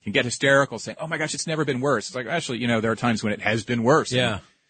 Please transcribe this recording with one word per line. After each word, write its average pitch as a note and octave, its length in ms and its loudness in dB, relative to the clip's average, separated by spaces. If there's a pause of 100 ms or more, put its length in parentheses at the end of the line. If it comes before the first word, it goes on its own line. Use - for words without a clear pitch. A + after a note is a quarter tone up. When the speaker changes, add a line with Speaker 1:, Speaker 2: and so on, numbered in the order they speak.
Speaker 1:
can G#2+ 80 -6
get B2 140 2
hysterical C3+ 540 2
saying, - 200 -10
"Oh D#3+ 80 -8
my D#3+ 120 -6
gosh, D#3 160 -4
it's - 100 -6
never D#3 200 -2
been C3 160 -2
worse." B2+ 260 0
It's - 80 -12
like, B2+ 100 -4
actually, C3 320 -4
you A#2+ 100 -2
know, A2+ 140 4
there A2+ 100 0
are A2 40 2
times A2+ 280 0
when G#2+ 80 0
it - 100 -4
has G#2+ 220 0
been A#2+ 200 -2
worse. C3 280 4
Speaker 2:
Yeah. B2 220 2
Speaker 1:
And F#2 80 -6 (280)